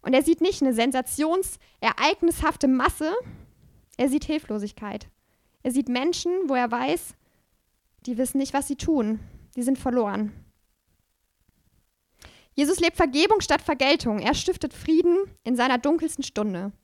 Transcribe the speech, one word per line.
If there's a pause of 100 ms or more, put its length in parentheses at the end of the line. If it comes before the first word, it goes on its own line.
Und
er
sieht
nicht
eine
sensationsereignishafte
Masse, (840)
er
sieht
Hilflosigkeit. (540)
Er
sieht
Menschen, (140)
wo
er
weiß, (920)
die
wissen
nicht,
was
sie
tun. (360)
Die
sind
verloren. (2250)
Jesus
lebt
Vergebung
statt
Vergeltung.
Er
stiftet
Frieden (260)
in
seiner
dunkelsten
Stunde. (120)